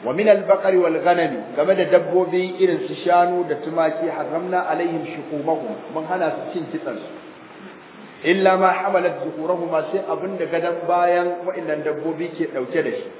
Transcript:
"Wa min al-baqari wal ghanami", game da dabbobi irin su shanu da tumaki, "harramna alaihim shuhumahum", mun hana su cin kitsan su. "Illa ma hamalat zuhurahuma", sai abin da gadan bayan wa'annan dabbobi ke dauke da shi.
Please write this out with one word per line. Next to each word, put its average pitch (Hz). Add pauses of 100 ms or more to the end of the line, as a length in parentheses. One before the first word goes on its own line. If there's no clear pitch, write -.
"Wa 123
min 214
al-baqari 190
wal 160
ghanami", 170
game 156
da 180
dabbobi 180
irin 175
su 151
shanu 175
da 151
tumaki, 160
"harramna 165
alaihim 165
shuhumahum", 147
mun 160
hana 175
su -
cin 156
kitsan 139
su. 104 (1120)
"Illa 190
ma 185
hamalat 185
zuhurahuma", 160
sai 190
abin 185
da 160
gadan 170
bayan 175
wa'annan 156
dabbobi 156
ke 156
dauke 135
da 131
shi. -